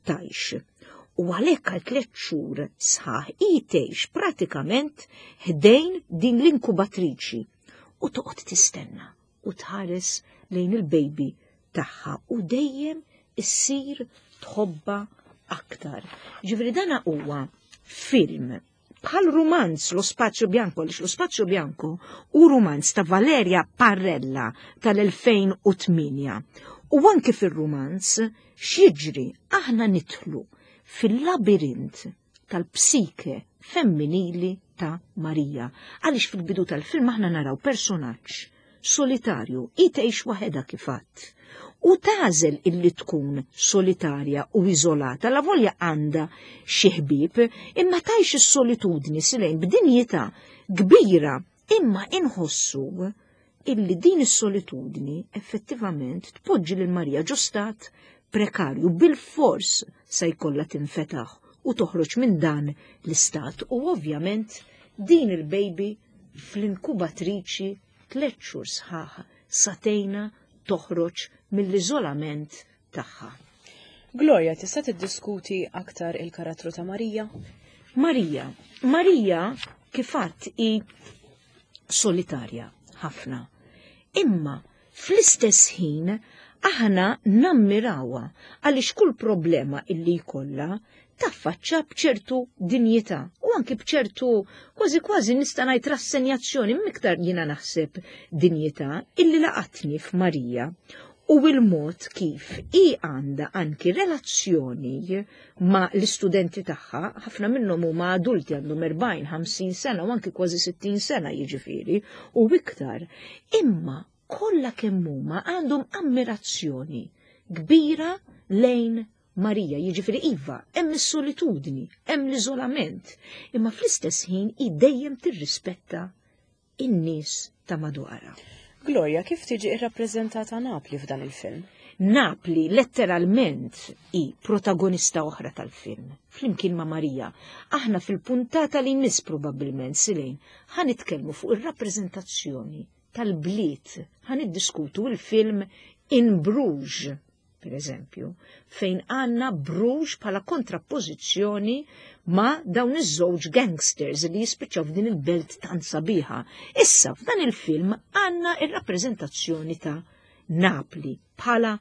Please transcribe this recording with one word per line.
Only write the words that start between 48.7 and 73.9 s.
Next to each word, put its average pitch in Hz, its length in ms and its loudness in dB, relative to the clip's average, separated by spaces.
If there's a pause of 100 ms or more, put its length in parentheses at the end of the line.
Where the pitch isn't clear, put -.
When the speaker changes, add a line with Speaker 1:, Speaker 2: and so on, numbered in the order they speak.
Speaker 1:
silejn 160 380 0
b'dinjità 240 640 4 (440)
kbira, 185 680 6 (400)
imma 214 260 2 (160)
inħossu 175 880 -4 (640)
illi 196 240 0
din 311 300 6
is-solitudni 160 960 -2 (100)
effettivament 190 1080 -8
tpoġġi 190 400 0
lil 180 100 -2
Marija 160 320 -2
ġo - 160 -4
stat 214 480 -6 (480)
prekarju, 175 640 0
bil-fors - 880 2 (180)
se - 240 -2
jkollha 151 400 -2
tinfetaħ 147 680 -6 (260)
u 240 160 -2
toħroġ 170 400 -2
minn 240 160 4
dan 147 320 0
l-istat. - 1040 -4
U 277 240 0
ovvjament 175 640 -4 (400)
din 247 320 4
il-baby 185 600 -2 (420)
fl-inkubatriċi 196 1400 -6 (420)
tliet 269 240 -4
xhur - 320 -12
sħaħ - 440 -12 (360)
satejna 208 800 -2 (420)
toħroġ 175 540 -4 (340)
mill-iżolament 170 1040 -2 (340)
tagħha. - 360 -14 (840)